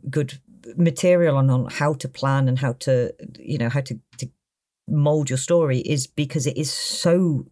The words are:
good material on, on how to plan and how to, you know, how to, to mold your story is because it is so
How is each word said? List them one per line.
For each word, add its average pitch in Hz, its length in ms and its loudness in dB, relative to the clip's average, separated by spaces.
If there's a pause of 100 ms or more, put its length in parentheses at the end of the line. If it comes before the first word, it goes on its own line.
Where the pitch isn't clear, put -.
(100)
good 139 300 -4 (360)
material 170 600 4
on, 135 140 4
on 127 200 2
how 147 240 0
to 135 140 -8
plan 135 400 0
and 127 100 0
how 131 220 -2
to, 127 340 0 (240)
you 143 200 -6
know, 117 100 0
how 135 140 -2
to, 131 180 -10 (160)
to 127 120 -10 (640)
mold 147 380 2
your 131 80 -2
story 147 440 2
is 135 260 -2
because 139 400 -4
it 135 100 -4
is 147 160 -4
so 170 800 0